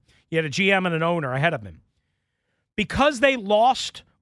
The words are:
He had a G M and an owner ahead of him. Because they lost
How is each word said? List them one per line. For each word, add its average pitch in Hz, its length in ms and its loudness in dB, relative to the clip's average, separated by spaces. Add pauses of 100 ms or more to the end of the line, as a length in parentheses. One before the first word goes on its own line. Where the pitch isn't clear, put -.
(280)
He 165 80 -6
had 160 100 2
a 151 40 -6
G 190 220 0
M 190 140 2
and 175 80 -2
an 160 80 -2
owner 165 320 -2
ahead 151 220 0
of 107 80 -10
him. 87 180 -18 (960)
Because 247 420 0
they 269 160 4
lost 220 680 0 (180)